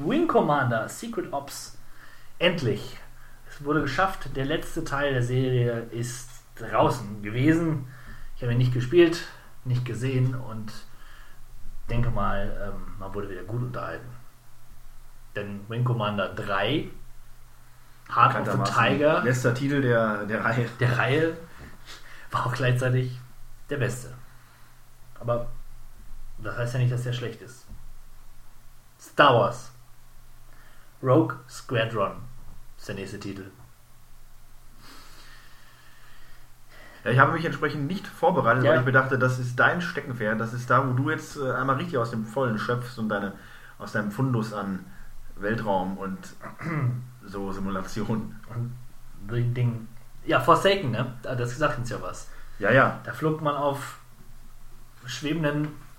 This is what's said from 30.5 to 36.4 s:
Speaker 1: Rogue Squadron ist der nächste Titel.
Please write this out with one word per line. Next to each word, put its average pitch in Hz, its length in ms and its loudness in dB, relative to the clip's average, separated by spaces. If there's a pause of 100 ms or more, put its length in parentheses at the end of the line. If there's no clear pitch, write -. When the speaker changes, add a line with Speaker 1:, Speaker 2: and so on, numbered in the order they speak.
Speaker 1:
Rogue 143 340 6 (120)
Squadron 110 640 0 (680)
ist - 100 -10
der 104 60 -6
nächste 98 240 -8
Titel. 98 320 -10 (3500)